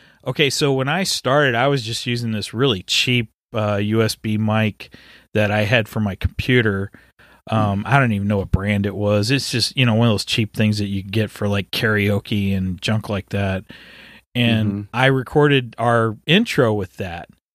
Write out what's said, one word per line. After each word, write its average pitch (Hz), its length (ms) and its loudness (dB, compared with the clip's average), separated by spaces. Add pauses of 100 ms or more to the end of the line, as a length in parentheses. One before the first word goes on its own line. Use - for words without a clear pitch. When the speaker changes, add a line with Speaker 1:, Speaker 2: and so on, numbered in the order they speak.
(260)
Speaker 1:
okay, 131 240 0
so 139 220 0
when 131 160 0
I 170 160 -2
started, 135 520 0
I 123 120 2
was 139 160 0
just 110 240 -6
using 120 240 -4
this 104 220 -6
really 110 300 0
cheap, 123 460 0 (240)
uh, 104 300 0
U 107 180 2
S 110 140 0
B 107 220 -2
mic 107 560 -2 (400)
that 107 180 2
I 107 120 2
had 107 260 2
for - 100 -6
my 101 160 -2
computer. 107 720 -2 (640)
Um, 104 320 2
Speaker 2:
Mm-hmm. - 100 -6
Speaker 1:
I 139 60 6
don't 120 140 2
even 101 160 -2
know 104 80 2
what 95 140 -4
brand 101 340 0
it 104 100 -2
was. 104 360 2
It's 135 200 -2
just, 113 240 -2
you 127 100 4
know, 113 100 4
one 117 120 4
of 113 60 4
those 98 100 -2
cheap - 320 -2
things 107 220 2
that 101 100 -2
you 98 160 -4
get 101 280 -2
for, 104 180 -4
like, 101 220 -4
karaoke 101 840 0
and 95 260 -4
junk 110 280 -2
like 101 200 -6
that. 98 360 -4 (680)
And 113 360 2
Speaker 2:
Mm-hmm. 101 100 -4 (120)
Speaker 1:
I 131 140 2
recorded 135 720 2
our 113 380 2 (120)
intro 151 460 2
with 101 240 -6
that. 87 300 -10 (280)